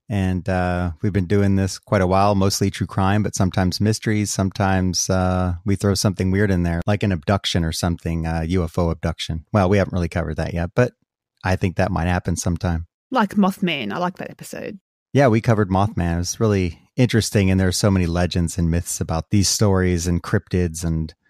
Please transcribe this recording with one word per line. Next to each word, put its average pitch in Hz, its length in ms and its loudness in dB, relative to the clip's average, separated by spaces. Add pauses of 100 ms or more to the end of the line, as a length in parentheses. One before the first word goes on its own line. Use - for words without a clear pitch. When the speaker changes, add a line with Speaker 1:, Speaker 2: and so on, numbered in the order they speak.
Speaker 1:
And, 92 400 -2
uh, 90 420 -2 (100)
we've 98 120 -2
been 92 120 0
doing 98 300 2
this 95 240 -2
quite 101 220 0
a 90 60 2
while, 98 280 2
mostly 98 340 0
true - 160 -4
crime, 101 380 0
but 101 100 -4
sometimes 92 460 0
mysteries. 107 500 0
Sometimes, 95 800 0
uh, 92 440 0 (120)
we 98 120 0
throw 101 160 2
something 95 380 0
weird 98 200 2
in 87 120 2
there, 85 220 0
like 104 160 0
an 98 120 0
abduction 90 500 -2
or 80 80 -2
something, 82 560 -4
uh, 82 180 -2
U 87 200 0
F - 120 -8
O 85 120 2
abduction. 82 640 -6
Well, 95 160 4
we 101 80 4
haven't 92 160 0
really 85 160 -2
covered 80 260 -4
that 78 180 -4
yet, 85 220 -4
but 123 160 2 (540)
I 92 100 0
think 90 220 -2
that 92 140 0
might 85 160 0
happen 90 280 0
sometime. 85 520 -4 (220)
Speaker 2:
Like 220 260 0
Mothman. 170 580 0
I 165 60 -6
like 180 180 -4
that - 120 -12
episode. - 500 -14 (340)
Speaker 1:
Yeah, 135 140 6
we 110 140 4
covered 107 280 2
Mothman. 92 460 0
It 85 40 -2
was - 200 -6
really 98 400 0 (160)
interesting, 104 560 2
and 95 80 4
there 95 80 2
are 90 60 0
so 101 180 2
many 92 140 2
legends 85 520 0
and 85 140 2
myths - 300 -2
about 82 280 -4
these 101 200 2
stories 92 580 2
and 87 160 0
cryptids 87 600 -2
and, 80 280 -4 (160)